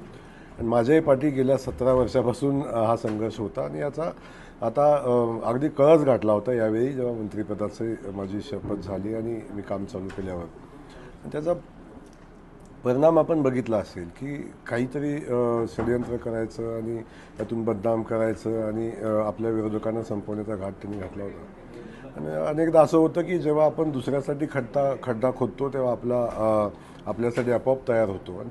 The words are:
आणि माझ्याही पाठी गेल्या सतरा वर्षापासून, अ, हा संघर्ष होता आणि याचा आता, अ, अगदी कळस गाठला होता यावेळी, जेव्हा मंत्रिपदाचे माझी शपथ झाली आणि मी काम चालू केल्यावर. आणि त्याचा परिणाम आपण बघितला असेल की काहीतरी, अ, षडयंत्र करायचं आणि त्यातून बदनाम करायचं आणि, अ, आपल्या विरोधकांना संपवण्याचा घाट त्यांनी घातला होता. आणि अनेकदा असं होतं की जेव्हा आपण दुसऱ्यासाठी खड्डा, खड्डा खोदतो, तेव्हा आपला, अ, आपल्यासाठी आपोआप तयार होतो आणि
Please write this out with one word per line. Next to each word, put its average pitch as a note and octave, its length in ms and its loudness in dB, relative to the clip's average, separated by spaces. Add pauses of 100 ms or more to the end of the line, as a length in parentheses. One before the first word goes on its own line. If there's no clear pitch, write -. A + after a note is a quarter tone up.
(580)
आणि A#2 100 -2
माझ्याही A#2+ 320 6
पाठी D3 300 4
गेल्या C3+ 260 4
सतरा B2+ 360 0
वर्षापासून, B2+ 720 2
अ, A#2 200 -2
हा A2+ 140 4
संघर्ष A2 440 -4
होता A2 240 -4
आणि D3 160 -6
याचा D3+ 300 -4 (520)
आता, C#3+ 340 4
अ, A#2+ 520 2
अगदी C3 200 2
कळस D3+ 320 8
गाठला A2 320 4
होता G#2 200 2
यावेळी, A2+ 360 2
जेव्हा B2+ 240 -2
मंत्रिपदाचे G#2+ 840 -4 (180)
माझी G2 260 -4
शपथ G2+ 360 -6
झाली G2 380 -6
आणि A2+ 260 -6 (100)
मी G2+ 120 -10
काम G2 220 -6
चालू F#2+ 240 -8
केल्यावर. F#2 360 -8 (800)
आणि - 100 -14
त्याचा D#3 200 -2 (1300)
परिणाम D3 340 4
आपण D#3 240 2
बघितला B2 340 0
असेल F#2 280 -6
की C#3 480 -10 (140)
काहीतरी, C3+ 480 -2
अ, A#2+ 540 0
षडयंत्र A#2+ 480 -2
करायचं A2+ 600 -4
आणि A2+ 220 -6 (380)
त्यातून A2+ 280 -4
बदनाम A2+ 380 2
करायचं A2+ 640 0
आणि, A2+ 240 -2
अ, A2 180 -6
आपल्या G#2+ 420 0
विरोधकांना A2 520 -2
संपवण्याचा G#2+ 540 -6
घाट G2 160 -6
त्यांनी G2+ 280 -10
घातला G2 220 -10
होता. F2 220 -12 (720)
आणि D3+ 100 -8
अनेकदा D#3 560 4
असं E3 160 4
होतं D#3+ 240 4
की F3 160 -2
जेव्हा D3+ 280 4
आपण D#3 240 0
दुसऱ्यासाठी C#3 600 -2
खड्डा, C#3 500 0
खड्डा B2 360 0
खोदतो, C3 300 -2
तेव्हा C3 240 0
आपला, A#2+ 320 0
अ, G#2+ 440 2 (400)
आपल्यासाठी A#2 420 0
आपोआप C3 380 0
तयार A2+ 200 4
होतो F2+ 300 -8
आणि A#2 120 -10